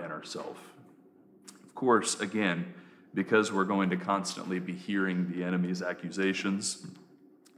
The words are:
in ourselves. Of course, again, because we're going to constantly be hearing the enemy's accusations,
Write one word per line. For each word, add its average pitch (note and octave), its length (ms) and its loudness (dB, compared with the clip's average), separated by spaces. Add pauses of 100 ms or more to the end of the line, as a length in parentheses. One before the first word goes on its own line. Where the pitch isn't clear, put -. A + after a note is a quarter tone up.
in D#2+ 80 -8
ourselves. D2+ 480 -10 (1080)
Of - 100 -20
course, A#2 440 4
again, F#2+ 540 0 (400)
because G#2 380 4
we're G2 140 2
going G2 240 2
to F2+ 80 2
constantly F#2 600 -2
be F#2 140 -6
hearing F2+ 580 0
the F2 120 -4
enemy's F2+ 380 0
accusations, F#2+ 1040 -2 (720)